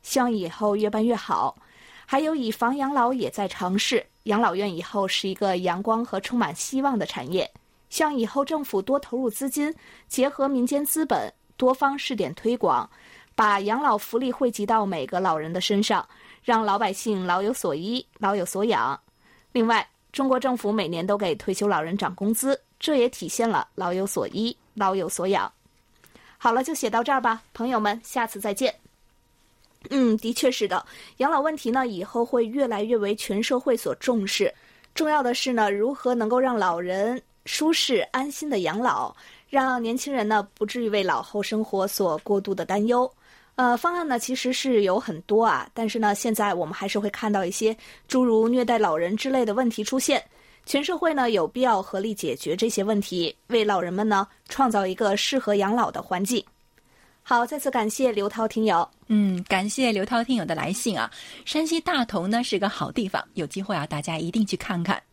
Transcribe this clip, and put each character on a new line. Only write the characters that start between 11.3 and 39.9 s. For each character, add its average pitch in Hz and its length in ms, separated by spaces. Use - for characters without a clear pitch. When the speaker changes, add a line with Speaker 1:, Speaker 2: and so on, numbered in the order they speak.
Speaker 1:
多 254 180
方 277 240
试 - 160
点 175 200
推 240 220
广， 147 320
把 208 260
养 214 220
老 233 160
福 - 180
利 262 140
惠 247 180
及 214 160
到 220 220
每 165 180
个 180 140
老 175 180
人 156 160
的 185 80
身 202 220
上， 202 260
让 226 200
老 202 140
百 208 140
姓 196 340
老 180 160
有 214 100
所 175 220
依、 202 300
老 202 180
有 180 100
所 196 180
养。 139 340
另 226 160
外， 226 200
中 269 160
国 254 100
政 262 180
府 208 140
每 208 160
年 170 180
都 202 140
给 185 160
退 208 180
休 202 140
老 175 160
人 170 160
涨 185 160
工 202 180
资， 262 260
这 311 160
也 247 140
体 220 200
现 233 180
了 190 280
老 180 180
有 190 140
所 156 220
依、 226 280
老 196 220
有 180 140
所 175 180
养。” - 260
好 240 120
了， 254 140
就 330 100
写 233 160
到 226 140
这 285 80
儿 269 80
吧， 226 200
朋 233 140
友 254 100
们， 214 240
下 233 240
次 208 140
再 208 120
见。 254 220
嗯， 247 260
的 226 160
确 254 180
是 226 160
的， 185 180
养 277 120
老 302 100
问 311 160
题 226 140
呢， 254 160
以 190 160
后 233 220
会 240 200
越 254 220
来 214 160
越 226 160
为 202 160
全 208 260
社 254 200
会 247 160
所 147 180
重 226 320
视。 - 260
重 311 160
要 302 140
的 247 120
是 254 180
呢， 214 180
如 214 240
何 247 220
能 220 120
够 247 120
让 254 160
老 180 240
人 196 420
舒 311 280
适 254 260
安 269 180
心 294 220
的 233 80
养 175 220
老， 135 340
让 262 320
年 233 160